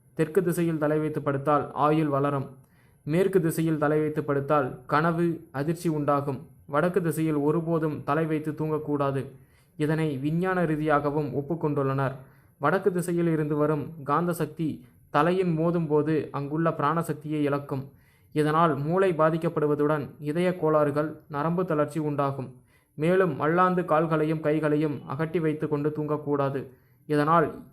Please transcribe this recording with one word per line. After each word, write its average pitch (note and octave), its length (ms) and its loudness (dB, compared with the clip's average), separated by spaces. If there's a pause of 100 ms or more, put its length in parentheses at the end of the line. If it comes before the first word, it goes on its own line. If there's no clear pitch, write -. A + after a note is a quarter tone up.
(140)
தெற்கு D#3+ 300 2
திசையில் E3 340 0
தலை D3+ 220 2
வைத்து D#3 220 -2
படுத்தால் C#3 500 0
ஆயுள் D#3 360 2
வளரும். C#3 420 0 (540)
மேற்கு F#3 380 2
திசையில் D#3+ 360 0
தலை D3+ 220 2
வைத்து D3+ 240 0
படுத்தால் C#3 640 0
கனவு E3 640 0
அதிர்ச்சி D#3+ 380 -2
உண்டாகும். C#3+ 580 -2 (180)
வடக்கு F3 360 0
திசையில் D#3+ 340 0
ஒருபோதும் D#3 680 0
தலை D#3 220 0
வைத்து D#3 260 -2
தூங்கக்கூடாது. D3 760 -2 (500)
இதனை D#3 420 0
விஞ்ஞான E3+ 480 0
ரீதியாகவும் D3 680 0
ஒப்புக்கொண்டுள்ளனர். C#3 840 -2 (420)
வடக்கு F#3+ 340 0
திசையில் E3+ 360 0
இருந்து D#3 280 0
வரும் D3 480 0
காந்த E3 300 0
சக்தி D#3+ 520 -4 (240)
தலையின் E3+ 500 2
மோதும் E3+ 280 0
போது D3+ 440 2
அங்குள்ள D3 380 -2
பிராணசக்தியை D3+ 720 -2
இழக்கும். C#3 500 -2 (400)
இதனால் D3+ 460 2
மூளை E3+ 360 2
பாதிக்கப்படுவதுடன் D3+ 960 2 (100)
இதய E3+ 360 -2
கோளாறுகள், D#3 720 0
நரம்பு E3 380 -2
தளர்ச்சி D3+ 340 0
உண்டாகும். C#3 560 -4 (380)
மேலும் F3 420 2
மல்லாந்து F3 500 2
கால்களையும் D#3 540 2
கைகளையும் D3+ 680 0
அகட்டி D#3 320 -4
வைத்து D#3 280 -2
கொண்டு D3 220 0
தூங்கக்கூடாது. C#3+ 760 -2 (380)
இதனால் D3 560 2 (120)